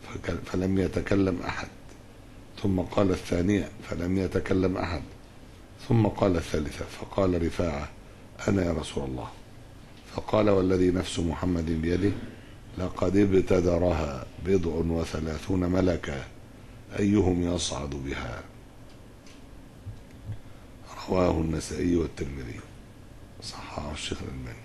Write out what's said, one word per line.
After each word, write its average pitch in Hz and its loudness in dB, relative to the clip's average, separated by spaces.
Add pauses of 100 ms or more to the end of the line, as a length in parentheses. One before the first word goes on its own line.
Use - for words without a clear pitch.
فك-، - -6
فلم 95 0
يتكلم 92 2
أحد، - -6 (960)
ثم 95 4
قال 98 4
الثانية، 90 2 (200)
"فلم 87 0
يتكلم 92 2
أحد." 87 -2 (840)
ثم 113 6
قال 87 4
الثالثة 76 -2
فقال 90 0
رفاعة: 78 -2 (580)
'أنا 98 4
يا 85 2
رسول 73 -4
الله.' 62 -6 (840)
فقال: 107 2
'والذي 92 6
نفس 87 0
محمد 85 0
بيده 90 2 (640)
لقد 90 2
ابتدرها 87 4 (200)
بضع 87 4
وثلاثون 82 0
ملكا 87 2 (760)
أيهم 92 4
يصعد 73 -2
بها.'" 67 -6 (2750)
رواه 87 4
النسائي 80 0
والترمذي، 67 -2 (840)
صححه - -8
الشيخ - -6
الألباني. 62 -10